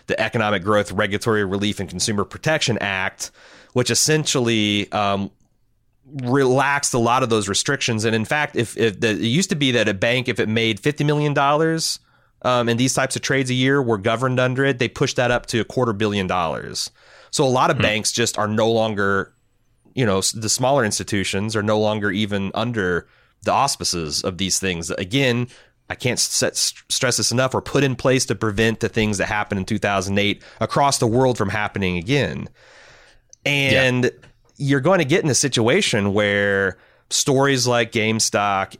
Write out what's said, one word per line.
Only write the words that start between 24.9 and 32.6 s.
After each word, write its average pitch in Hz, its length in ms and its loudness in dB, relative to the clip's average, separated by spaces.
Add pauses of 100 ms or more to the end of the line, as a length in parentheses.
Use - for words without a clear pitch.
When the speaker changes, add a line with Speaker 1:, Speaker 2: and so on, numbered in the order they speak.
Speaker 1:
Again, 123 580 -2 (420)
I 92 40 -8
can't 113 240 -2
set, - 380 -2
st-, - 320 -4
stress - 300 0
this - 120 0
enough, 127 220 0
were 107 80 0
put 143 240 0
in 131 120 0
place 131 300 2
to 127 80 -2
prevent 110 460 0
the 110 80 0
things 107 300 0
that 90 80 -2
happened 104 320 -2
in 95 80 -2
two 107 120 -2
thousand 98 400 0
eight 101 240 0 (180)
across 139 380 2
the 131 80 2
world 123 300 2
from 101 140 -2
happening 101 480 -2
again. 135 500 -2 (960)